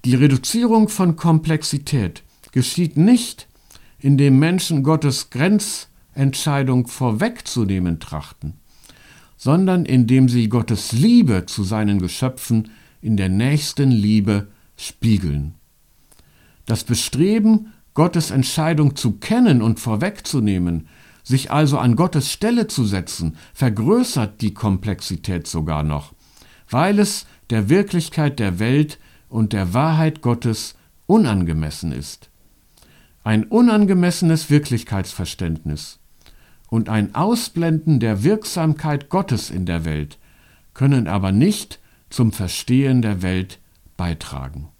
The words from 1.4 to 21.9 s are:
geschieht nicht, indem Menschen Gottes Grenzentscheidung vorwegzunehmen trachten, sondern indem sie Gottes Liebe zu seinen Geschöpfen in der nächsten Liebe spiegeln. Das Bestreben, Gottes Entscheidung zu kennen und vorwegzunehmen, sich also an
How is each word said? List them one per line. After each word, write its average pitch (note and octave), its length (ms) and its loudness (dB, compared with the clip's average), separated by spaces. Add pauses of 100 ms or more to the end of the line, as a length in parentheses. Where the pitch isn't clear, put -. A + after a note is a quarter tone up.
geschieht D3+ 460 -2
nicht, A#3+ 500 2 (520)
indem C#3 400 4
Menschen E3 420 0
Gottes D3+ 480 0
Grenzentscheidung C#3 1600 -2
vorwegzunehmen G#2+ 1120 -2
trachten, - 560 -12 (840)
sondern F3+ 480 2
indem B2+ 420 4
sie A#2+ 220 2
Gottes A2+ 420 -2
Liebe C#3+ 540 4
zu - 180 -8
seinen G2+ 360 0
Geschöpfen A2+ 720 -4 (320)
in A2 120 0
der F#2+ 140 0
nächsten C#3 600 0
Liebe G#2 560 2 (280)
spiegeln. E2 800 -2 (1120)
Das - 180 -2
Bestreben, G#3 840 2 (260)
Gottes E3+ 380 0
Entscheidung D3 640 0
zu A2 220 -2
kennen G#3+ 440 4
und A2 180 0
vorwegzunehmen, G#2 1080 -2 (340)
sich - 300 -2
also D3 260 2
an A#2+ 180 2